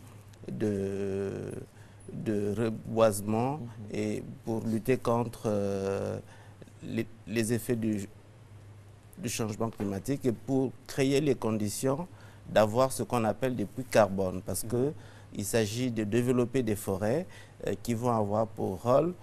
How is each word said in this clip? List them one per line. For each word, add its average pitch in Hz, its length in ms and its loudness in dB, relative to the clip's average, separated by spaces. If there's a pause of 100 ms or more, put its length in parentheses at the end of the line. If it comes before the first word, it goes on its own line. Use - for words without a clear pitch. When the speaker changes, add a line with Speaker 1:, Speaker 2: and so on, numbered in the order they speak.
(500)
Speaker 1:
de, 98 1000 -2 (640)
de 104 440 -2
reboisement 113 1000 2
Speaker 2:
Mhm. 120 100 -8 (260)
Speaker 1:
et 107 300 -2 (220)
pour 110 160 -2
lutter 110 360 2
contre, 117 500 0
euh, 101 720 -2 (640)
les, 107 240 -4 (200)
les 110 260 0
effets 120 220 0
du, 107 320 -2 (1120)
du - 120 -6
changement 110 400 -2
climatique 104 560 -4
et 127 60 4
pour 131 400 0 (160)
créer 139 340 2
les 143 140 4
conditions 117 720 0 (420)
d'avoir 110 420 6
ce - 120 -2
qu'on 117 200 2
appelle 123 320 0
des 104 100 -2
puits - 180 -6
carbone, 95 640 4
parce 95 180 -4
que 117 120 -2 (120)
Speaker 2:
Mhm. 156 60 -2 (420)
Speaker 1:
il 104 100 -4
s'agit 117 460 0
de 110 120 0
développer 123 600 2
des 110 120 0
forêts, 104 500 0 (420)
euh, - 140 0
qui 120 120 -2
vont 120 180 2
avoir 107 360 2
pour 104 340 -4
rôle 139 420 4